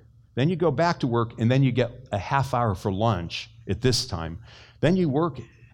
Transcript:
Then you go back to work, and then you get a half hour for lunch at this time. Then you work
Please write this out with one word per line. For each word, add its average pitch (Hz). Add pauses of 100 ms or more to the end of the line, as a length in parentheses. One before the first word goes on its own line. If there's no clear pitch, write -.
(360)
Then 131
you 185
go 165
back 165
to 139
work, 117
and 113
then 135
you 131
get -
a 104
half 135
hour 120
for 101
lunch 95 (180)
at 85
this 123
time. 82 (420)
Then 160
you 180
work 147 (340)